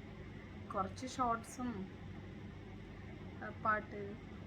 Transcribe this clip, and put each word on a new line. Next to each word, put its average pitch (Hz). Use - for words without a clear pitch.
കുറച്ച് 196
ഷോർട്സും, 233
ആ, 214
പാട്ട്, 214